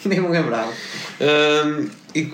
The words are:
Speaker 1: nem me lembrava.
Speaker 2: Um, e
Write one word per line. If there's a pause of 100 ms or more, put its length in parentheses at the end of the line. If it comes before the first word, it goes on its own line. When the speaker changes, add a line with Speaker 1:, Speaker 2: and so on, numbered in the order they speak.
Speaker 1:
nem
me
lembrava. (500)
Speaker 2:
Um, (260)
e